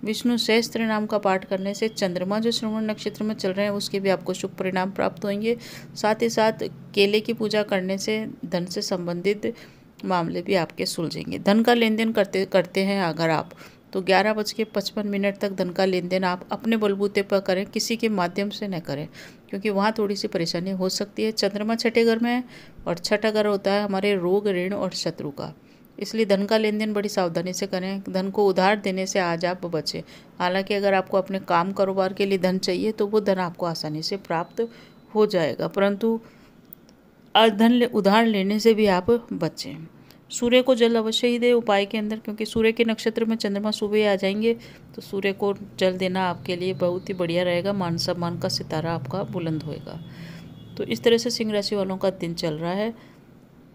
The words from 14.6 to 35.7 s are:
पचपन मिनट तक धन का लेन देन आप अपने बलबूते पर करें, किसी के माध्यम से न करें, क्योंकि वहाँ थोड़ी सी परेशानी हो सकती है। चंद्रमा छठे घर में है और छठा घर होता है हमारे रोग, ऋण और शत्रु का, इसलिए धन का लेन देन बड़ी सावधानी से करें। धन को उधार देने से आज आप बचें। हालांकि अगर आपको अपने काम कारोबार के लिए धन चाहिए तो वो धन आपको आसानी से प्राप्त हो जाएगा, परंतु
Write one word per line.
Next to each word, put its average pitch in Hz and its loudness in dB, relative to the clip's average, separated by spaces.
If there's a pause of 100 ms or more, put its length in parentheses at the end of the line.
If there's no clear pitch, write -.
पचपन 208 -4
मिनट 202 0
तक 202 -2
धन 185 -2
का 190 0
लेन 180 0
देन 185 0
आप 180 -2
अपने 226 0
बलबूते 202 2
पर 202 2
करें, 196 0
किसी 226 -2
के 226 0
माध्यम 196 0
से 208 -8
न 180 -4
करें, 147 -6 (420)
क्योंकि 202 -4
वहाँ 202 2
थोड़ी 208 0
सी 202 -6
परेशानी 175 -2
हो 185 -2
सकती 202 -4
है। 220 0
चंद्रमा 208 0
छठे 226 2
घर 226 4
में 240 2
है 247 0 (440)
और 170 -2
छठा 214 0
घर 214 2
होता 196 2
है 208 2
हमारे 202 0
रोग, 190 2
ऋण 185 0
और 185 -4
शत्रु 160 -6
का, - -10 (440)
इसलिए 220 -2
धन 196 2
का 220 4
लेन 214 2
देन 214 -2
बड़ी 202 0
सावधानी 180 -2
से 196 -4
करें। 196 -4
धन 190 -2
को 202 4
उधार 190 4
देने 190 -2
से 202 0
आज 170 0
आप 180 -2
बचें। 165 -4 (380)
हालांकि 190 0
अगर 202 2
आपको 190 2
अपने 190 0
काम 180 2
कारोबार 190 0
के 202 0
लिए 196 2
धन 185 2
चाहिए 190 0
तो 220 -2
वो 214 2
धन 190 2
आपको 175 -4
आसानी 160 -4
से 196 -4
प्राप्त 175 -2 (480)
हो 214 6
जाएगा, 165 0
परंतु 202 0 (1160)